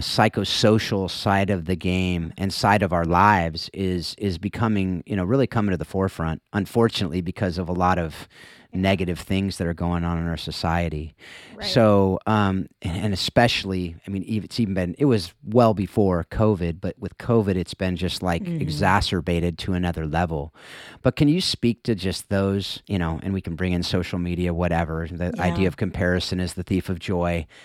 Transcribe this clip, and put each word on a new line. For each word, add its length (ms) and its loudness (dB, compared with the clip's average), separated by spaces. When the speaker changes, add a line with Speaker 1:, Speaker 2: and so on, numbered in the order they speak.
Speaker 1:
psychosocial 1080 2
side 400 0
of 160 -2
the 100 0
game 640 -2
and 160 -2
side 300 4
of 80 0
our 140 2
lives 680 4
is, 440 -4
is 200 -4
becoming, 680 -2
you 100 -6
know, 80 0
really 240 2
coming 240 0
to 60 0
the 80 -6
forefront, 560 -2
unfortunately, 720 0
because 360 -4
of 120 -4
a 40 -2
lot 240 2
of 300 -6
negative 440 0
things 400 -2
that 80 -2
are 80 -2
going 300 -2
on 140 -2
in 100 -2
our 80 -2
society. 800 -4
Speaker 2:
Right. 100 -10
Speaker 1:
So, 600 4
um, 420 2
and, 240 -4
and 80 0
especially, 800 0
I 60 -12
mean, 160 -4
ev-, 160 -2
it's 160 -8
even 140 0
been, 240 0
it 80 2
was 280 2
well 280 6
before 560 2
covid, 520 0
but 180 -6
with 180 -10
covid, 380 2
it's 180 -4
been 220 -2
just, 260 -4
like, 220 0
Speaker 2:
Mm-hmm. 180 -4
Speaker 1:
exacerbated 1000 0
to 140 -4
another 320 -2
level. 480 -2
But 120 2
can 140 4
you 100 4
speak 440 -2
to 120 0
just 320 -6
those, 580 0
you 140 -2
know, 240 -2
and 100 -4
we 60 -2
can 160 -6
bring 160 0
in 100 2
social 380 -2
media, 340 -2
whatever. 560 0
The 300 -4
idea 240 0
Speaker 2:
Yeah. 60 2
Speaker 1:
of 80 -6
comparison 640 -2
is 140 -4
the 80 -8
thief 260 -2
of 100 -4
joy, 480 -2